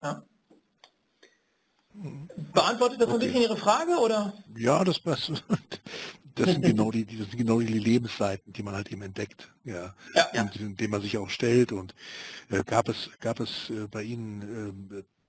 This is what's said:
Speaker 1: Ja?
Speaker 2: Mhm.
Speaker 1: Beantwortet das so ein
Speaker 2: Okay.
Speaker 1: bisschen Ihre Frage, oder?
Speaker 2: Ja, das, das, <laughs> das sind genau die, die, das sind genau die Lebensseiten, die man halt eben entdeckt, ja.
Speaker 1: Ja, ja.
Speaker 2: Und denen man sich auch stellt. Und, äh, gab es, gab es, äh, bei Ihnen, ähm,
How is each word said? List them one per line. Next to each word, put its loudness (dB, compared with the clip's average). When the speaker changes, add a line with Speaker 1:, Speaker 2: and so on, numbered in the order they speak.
Speaker 1:
Ja? -6
Speaker 2:
Mhm. -12
Speaker 1:
Beantwortet 4
das 4
so 0
ein 4
Speaker 2:
Okay. 2
Speaker 1:
bisschen 4
Ihre 2
Frage, 4
oder? 2
Speaker 2:
Ja, 4
das, 0
das, -2
<laughs> -14
das 4
sind 2
genau 4
die, 0
die, -14
das -6
sind -10
genau 4
die 0
Lebensseiten, 0
die -10
man -6
halt -6
eben -10
entdeckt, -10
ja. -10
Speaker 1:
Ja, 6
ja. 0
Speaker 2:
Und -6
denen -2
man -2
sich -4
auch -6
stellt. 4
Und, -8
äh, 0
gab 2
es, -4
gab -4
es, -8
äh, -6
bei -8
Ihnen, -10
ähm, -12